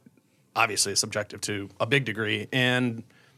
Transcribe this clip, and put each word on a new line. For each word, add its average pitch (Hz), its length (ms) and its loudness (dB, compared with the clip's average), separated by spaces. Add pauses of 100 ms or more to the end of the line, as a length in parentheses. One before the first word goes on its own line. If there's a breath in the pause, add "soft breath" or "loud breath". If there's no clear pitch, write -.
(540)
obviously 104 380 2
it's - 80 0
subjective 104 420 -4
to 101 260 -4 (100)
a 110 80 0
big 139 200 2
degree. 110 460 -2
And 123 500 2 (360 soft breath)